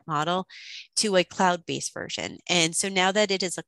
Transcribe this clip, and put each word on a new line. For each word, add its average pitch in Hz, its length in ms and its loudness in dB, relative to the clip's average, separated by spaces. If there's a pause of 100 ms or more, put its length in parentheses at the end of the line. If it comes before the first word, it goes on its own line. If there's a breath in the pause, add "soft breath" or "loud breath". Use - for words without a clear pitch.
model 165 400 -2 (480 loud breath)
to 208 200 2
a 180 80 6
cloud-based 175 720 0
version. - 440 -8 (100)
And 165 280 2
so 202 140 0
now 190 220 2
that 208 180 2
it 190 140 0
is 180 140 -4
a 165 100 -10